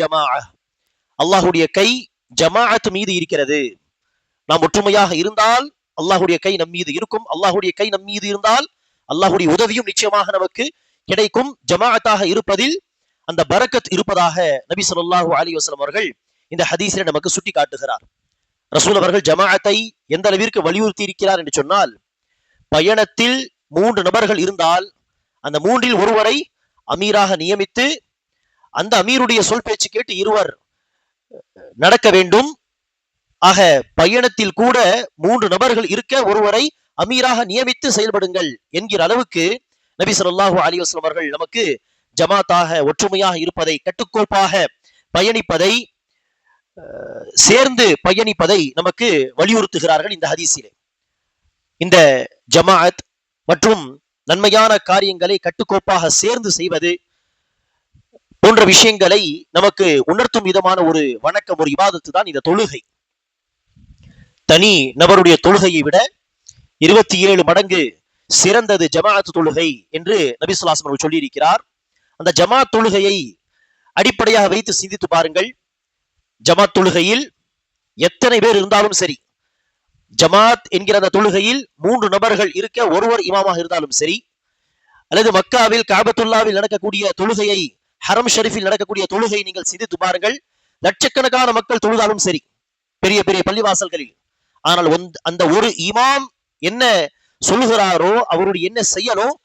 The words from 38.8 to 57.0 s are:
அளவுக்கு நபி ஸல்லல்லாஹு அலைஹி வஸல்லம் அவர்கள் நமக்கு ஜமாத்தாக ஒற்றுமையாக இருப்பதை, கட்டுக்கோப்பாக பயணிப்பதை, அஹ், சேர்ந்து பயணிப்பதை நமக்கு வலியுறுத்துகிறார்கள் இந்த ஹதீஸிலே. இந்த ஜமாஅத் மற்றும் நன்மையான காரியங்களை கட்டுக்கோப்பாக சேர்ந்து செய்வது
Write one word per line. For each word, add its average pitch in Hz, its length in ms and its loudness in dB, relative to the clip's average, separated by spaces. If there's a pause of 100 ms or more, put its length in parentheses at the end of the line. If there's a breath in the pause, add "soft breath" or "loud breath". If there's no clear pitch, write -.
அளவுக்கு 208 560 -2 (360)
நபி 196 160 -2
ஸல்லல்லாஹு 185 540 0
அலைஹி 175 160 -4
வஸல்லம் 160 200 -8
அவர்கள் 156 260 -4
நமக்கு 165 520 -6 (400)
ஜமாத்தாக 170 640 0
ஒற்றுமையாக 190 540 -2
இருப்பதை, 160 440 -4
கட்டுக்கோப்பாக 196 840 -2 (540)
பயணிப்பதை, 208 680 0 (920)
அஹ், - 560 -18
சேர்ந்து 240 640 2 (100)
பயணிப்பதை 190 640 0
நமக்கு 170 640 -2
வலியுறுத்துகிறார்கள் 180 760 0
இந்த 165 160 -6
ஹதீஸிலே. 151 420 -6 (1040)
இந்த 160 520 4 (280)
ஜமாஅத் 175 460 2 (420)
மற்றும் 160 580 0 (220)
நன்மையான 208 540 4
காரியங்களை 190 600 -2
கட்டுக்கோப்பாக 185 680 -2
சேர்ந்து 214 440 -2
செய்வது 175 480 -4 (1400)